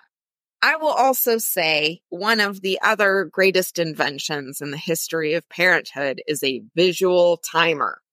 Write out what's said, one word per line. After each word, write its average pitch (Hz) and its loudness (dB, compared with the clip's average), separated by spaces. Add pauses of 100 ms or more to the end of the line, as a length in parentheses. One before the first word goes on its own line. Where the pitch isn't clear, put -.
(640)
I 277 2
will 311 0
also 247 2
say 160 -2
one 208 -2
of 202 0
the 190 -2
other 196 2
greatest 185 0
inventions 143 -4
in 147 -8
the 139 -8
history 160 -4
of 165 -4
parenthood 143 -2
is 143 -4
a 131 -2 (140)
visual 175 4
timer. 156 -2 (120)